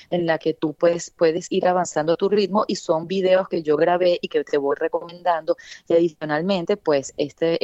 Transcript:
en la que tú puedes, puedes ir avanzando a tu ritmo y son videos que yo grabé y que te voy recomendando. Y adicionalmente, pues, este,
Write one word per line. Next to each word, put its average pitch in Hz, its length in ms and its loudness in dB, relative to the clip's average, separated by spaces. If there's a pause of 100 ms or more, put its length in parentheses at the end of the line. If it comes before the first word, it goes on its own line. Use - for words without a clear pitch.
(100)
en 175 160 -2
la 160 120 0
que 160 160 -2
tú 156 200 -4
puedes, 170 360 0
puedes 170 400 0
ir 180 160 0
avanzando 170 460 0
a 165 40 0
tu 196 120 0
ritmo 202 400 0
y 202 80 -4
son 165 320 -2
videos 185 400 2
que 175 160 -4
yo 151 120 2
grabé 175 460 2
y 190 60 -6
que 147 160 -2
te - 140 -2
voy 139 200 0
recomendando. 170 800 -2 (320)
Y 170 60 4
adicionalmente, 170 800 0
pues, 143 400 -2
este, 165 460 -2